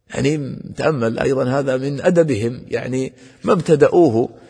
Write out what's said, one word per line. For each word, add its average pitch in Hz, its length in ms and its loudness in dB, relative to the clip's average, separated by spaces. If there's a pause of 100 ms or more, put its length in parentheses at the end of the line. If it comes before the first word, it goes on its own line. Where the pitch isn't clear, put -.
(140)
يعني 135 480 -4 (140)
تأمل 123 440 -2
أيضًا 131 400 0
هذا 135 180 -2
من 139 240 -6
أدبهم، 139 640 0
يعني 123 460 -6 (300)
ما 196 100 2
ابتدأوه 147 760 4 (200)